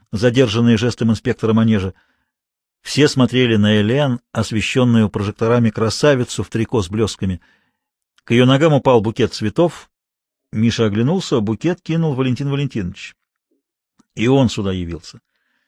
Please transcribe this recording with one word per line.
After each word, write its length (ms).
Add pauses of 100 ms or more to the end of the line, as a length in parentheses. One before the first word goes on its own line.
(120)
задержанные 640
жестом 340
инспектора 440
манежа. 400 (880)
Все 240
смотрели 480
на 240
Элен, 400 (140)
освещённую 760
прожекторами 600
красавицу 720
в 60
трико 320
с 80
блёстками. 500 (840)
К 60
её 140
ногам 280
упал 260
букет 340
цветов. 560 (640)
Миша 340
оглянулся, 540
букет 420
кинул 320
Валентин 360
Валентинович. 640 (1000)
И 120
он 220
сюда 240
явился. 480 (460)